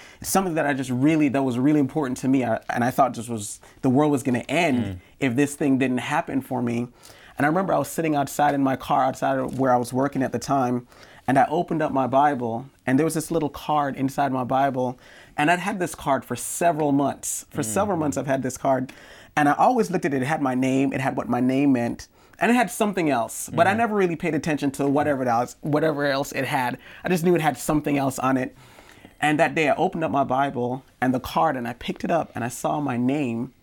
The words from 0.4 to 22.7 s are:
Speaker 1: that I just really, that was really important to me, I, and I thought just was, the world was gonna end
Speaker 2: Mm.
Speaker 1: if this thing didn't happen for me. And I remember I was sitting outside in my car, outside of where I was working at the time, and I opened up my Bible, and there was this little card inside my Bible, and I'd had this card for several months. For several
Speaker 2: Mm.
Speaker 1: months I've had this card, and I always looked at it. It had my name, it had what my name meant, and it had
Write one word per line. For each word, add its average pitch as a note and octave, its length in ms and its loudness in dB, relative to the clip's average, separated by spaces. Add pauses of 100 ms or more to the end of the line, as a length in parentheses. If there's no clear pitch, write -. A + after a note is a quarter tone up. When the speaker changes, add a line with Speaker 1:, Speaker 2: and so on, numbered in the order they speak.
Speaker 1:
that D#3 100 2
I C#3+ 80 2
just C3 160 -4
really, D3 400 4
that C3+ 120 0
was B2+ 160 0
really D3 220 4
important C3+ 380 -2
to C3 100 -2
me, C3 160 4
I, A2+ 240 0
and - 160 0
I B2+ 60 2
thought B2+ 240 2
just A#2 160 -8
was, G#2+ 300 -8 (200)
the C3+ 80 2
world C#3+ 240 4
was C3 100 0
gonna B2 240 0
end C#3 380 0
Speaker 2:
Mm. G2 120 -6 (240)
Speaker 1:
if B2 160 0
this C#3+ 180 2
thing C3+ 240 2
didn't B2+ 200 0
happen C#3+ 440 -2
for B2+ 180 -4
me. A#2+ 280 -2 (500)
And C#3 80 2
I - 20 4
remember F3 240 0
I D#3 60 2
was C#3 100 -2
sitting D#3+ 260 -2
outside C#3+ 400 0
in C#3 80 0
my C3 140 0
car, C3+ 280 0
outside C3+ 340 -2
of C3 200 -6
where C3 140 2
I B2 40 6
was B2 160 -2
working C3+ 300 0
at A#2+ 100 -2
the A#2+ 60 -2
time, B2 480 -2 (400)
and C3 120 2
I B2+ 100 6
opened E3 340 -2
up C#3 100 -2
my C3+ 140 0
Bible, B2+ 600 0 (200)
and C3 120 4
there D3+ 60 4
was D#3 100 -2
this D#3 160 -4
little D#3+ 180 0
card C#3+ 480 -2
inside C3+ 360 -2
my C3 120 -2
Bible, C3 540 0 (380)
and D3 140 2
I'd F3+ 100 2
had F#3+ 180 -4
this F3 160 -4
card C3+ 300 -2
for A#2+ 120 -8
several D#3 560 0
months. - 580 -2
For D3+ 120 -4
several F#3 340 -2
Speaker 2:
Mm. D#3+ 40 -2
Speaker 1:
months D3 160 -2
I've C3+ 100 -4
had C3+ 160 0
this B2 160 -6
card, C3 340 0 (440)
and D3 120 4
I C#3+ 60 4
always G#3 360 2
looked - 140 -2
at D#3 80 -2
it. C3 100 0
It B2+ 40 -2
had D3 160 -2
my C3 120 0
name, C3 380 2
it C3+ 80 -2
had C3 160 -2
what - 120 -4
my A#2+ 120 2
name C3+ 320 4
meant, A#2+ 360 -2 (300)
and G3+ 120 2
it A#3+ 40 6
had A#3 160 2